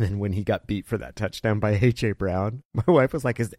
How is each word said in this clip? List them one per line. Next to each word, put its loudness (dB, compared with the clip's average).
then -4
when -2
he -2
got -2
beat -4
for -2
that -12
touchdown -2
by 2
A 4
J -2
Brown, -4
my 0
wife 4
was -6
like, -2
"Is, -4